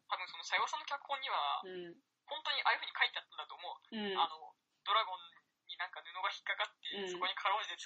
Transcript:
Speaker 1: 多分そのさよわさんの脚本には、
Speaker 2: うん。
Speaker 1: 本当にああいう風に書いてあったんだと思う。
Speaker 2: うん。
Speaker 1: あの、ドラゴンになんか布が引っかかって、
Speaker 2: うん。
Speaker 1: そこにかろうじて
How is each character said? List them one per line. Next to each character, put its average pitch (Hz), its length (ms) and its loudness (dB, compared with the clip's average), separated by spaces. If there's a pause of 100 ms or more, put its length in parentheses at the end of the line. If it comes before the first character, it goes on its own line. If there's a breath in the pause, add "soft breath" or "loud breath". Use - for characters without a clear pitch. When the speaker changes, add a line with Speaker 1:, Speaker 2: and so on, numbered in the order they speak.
Speaker 1:
多 190 100 0
分 185 100 -6
そ 170 100 -12
の 165 60 -10
さ - 120 2
よ 190 60 6
わ 240 60 4
さ 311 100 -2
ん - 20 -4
の 311 60 -8
脚 285 200 -2
本 269 160 -2
に 269 80 -4
は、 147 360 2
Speaker 2:
う 190 40 -10
ん。 175 280 -8 (280)
Speaker 1:
本 - 200 -6
当 294 80 2
に 262 100 0
あ - 60 6
あ 226 40 8
い - 40 2
う - 20 -6
風 - 80 -6
に - 100 -6
書 - 80 4
い - 60 2
て - 80 -6
あ - 20 -6
っ - 60 -12
た - 80 -20
ん - 20 -20
だ - 100 -8
と - 80 -12
思 175 100 -10
う。 - 320 -8
Speaker 2:
う 202 160 0
ん。 - 40 -2
Speaker 1:
あ 165 120 4
の、 156 260 -14 (300)
ド 196 80 4
ラ 220 120 8
ゴ 185 120 -4
ン - 20 -10 (480)
に - 100 -10
な 180 100 0
ん - 40 -14
か 156 100 -10
布 160 140 -14
が 190 160 0
引 - 80 -6
っ - 40 -14
か 202 120 -2
か 208 80 2
っ 214 160 -2
て、 - 180 -8
Speaker 2:
う 196 80 0
ん。 180 60 0
Speaker 1:
そ 175 80 -4
こ 185 80 2
に 190 80 0
か - 140 2
ろ 208 100 6
う 208 40 -2
じ 196 120 -4
て - 100 -8